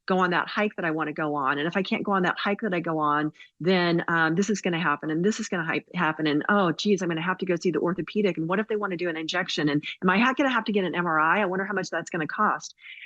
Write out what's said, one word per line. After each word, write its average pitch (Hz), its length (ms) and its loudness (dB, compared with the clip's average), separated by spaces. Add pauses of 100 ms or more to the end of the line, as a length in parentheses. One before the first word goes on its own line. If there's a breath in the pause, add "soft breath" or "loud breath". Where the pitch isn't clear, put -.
go 185 120 2
on 180 120 4
that 170 180 0
hike 214 280 -2
that 190 80 -4
I 165 60 0
wanna 156 220 -2
go 156 220 -2
on. 143 240 0
And 147 80 0
if 170 100 -2
I 196 60 2
can't - 220 -2
go 208 80 -2
on 190 100 2
that 175 160 2
hike 202 240 -2
that 208 120 -2
I 175 60 0
go 165 180 -2
on, 151 340 2 (280 loud breath)
then, 170 480 2
um, 165 260 2
this 196 160 2
is 196 100 0
gonna 170 200 -2
happen, 156 300 0
and 160 140 0
this 214 160 2
is 214 80 -6
gonna 175 160 -2
hi-, 151 200 -2 (100)
happen. 156 320 0
And, 147 220 2
oh, 196 240 4
geez, 190 300 0
I'm 175 60 -2
gonna 165 140 -2
have 180 160 -2
to 190 80 -4
go 180 100 0
see 175 140 0
the 156 100 0
orthopedic. 175 580 0
And 160 100 -2
what 190 120 0
if 214 80 -4
they 220 80 -2
wanna 202 200 -2
do 175 120 -4
an 165 80 -4
injection? 160 520 -2
And 147 140 2 (200 loud breath)
am 185 80 4
I 185 80 4
ha-, 254 160 4
gonna 269 180 2
have 226 120 0
to 226 80 -2
get 196 120 2
an 156 100 -2
M 175 120 -2
R 160 140 2
I? 170 220 4
I 202 40 2
wonder 190 180 -2
how 202 100 -6
much 185 160 -2
that's 170 200 -6
gonna 160 160 -2
cost. - 480 -2 (300 loud breath)